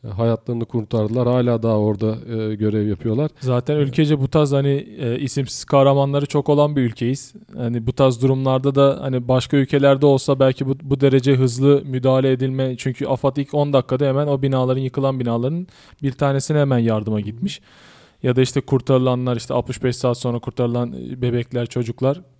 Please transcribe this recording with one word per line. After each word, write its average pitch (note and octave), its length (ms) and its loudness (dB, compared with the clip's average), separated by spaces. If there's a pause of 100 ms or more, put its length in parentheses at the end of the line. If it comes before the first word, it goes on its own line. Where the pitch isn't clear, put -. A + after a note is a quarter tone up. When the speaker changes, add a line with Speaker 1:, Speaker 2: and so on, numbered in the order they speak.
Speaker 1:
E, A#2 40 -12
hayatlarını A#2 580 -2
kurtardılar. A2+ 600 -2
Hala A#2+ 360 0
daha A2+ 160 2
orada, G#2+ 360 0
e, A2 400 -6
görev G#2+ 320 0
yapıyorlar. A2+ 520 -2
Speaker 2:
Zaten B2+ 360 -2
Speaker 1:
Evet. C#3+ 120 2
Speaker 2:
ülkece D3+ 340 0
bu C3+ 60 0
tarz D3+ 240 2
hani, C#3 360 0 (120)
e, B2 200 -2
isimsiz - 460 -6
kahramanları C#3 600 4
çok D3 240 -2
olan D3 260 2
bir C3+ 60 0
ülkeyiz. A#2+ 520 -4 (240)
Hani A#2 300 -4
bu B2+ 60 -4
tarz B2+ 280 2
durumlarda C3 540 0
da C#3 260 4
hani B2+ 260 -4
başka B2+ 300 0
ülkelerde C#3 480 4
olsa C#3 340 4
belki C3+ 280 2
bu, C3+ 60 -2 (100)
bu C3+ 180 -2
derece C3+ 340 4
hızlı C3 500 4
müdahale C3 460 2
edilme. C3 460 -2
Çünkü C3+ 300 -6
afad C3+ 300 -2
ilk C#3 160 -6
on D3 200 0
dakikada C3 340 0
hemen C#3 200 0
o C#3 140 0
binaların, C3 400 0
yıkılan C3+ 380 -2
binaların B2 480 -2 (360)
bir C#3 80 -2
tanesine C#3 480 0
hemen C3+ 200 2
yardıma G#2+ 400 0
gitmiş. A#2 420 -8 (640)
Ya B2 120 2
da B2+ 60 2
işte C3 200 0
kurtarılanlar, B2+ 760 0
işte - 160 -8
altmış - 300 -4
beş B2 120 0
saat A#2+ 220 -2
sonra A#2+ 220 -4
kurtarılan, A#2+ 540 -4
e, B2 280 -10
bebekler, A#2+ 440 -2
çocuklar. B2+ 560 -4 (180)